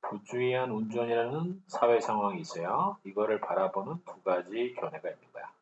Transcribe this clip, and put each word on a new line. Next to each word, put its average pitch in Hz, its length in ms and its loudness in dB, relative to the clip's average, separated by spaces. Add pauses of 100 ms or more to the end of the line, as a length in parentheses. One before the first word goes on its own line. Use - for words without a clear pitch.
부주의한 127 680 -2
운전이라는 117 960 0
사회 120 340 6
상황이 101 400 0
있어요. 107 640 -2
이거를 104 360 0
바라보는 139 640 -2
두 - 180 -16
가지 95 520 0
견해가 156 360 -6
있는 - 220 -16
거야. - 180 -14 (120)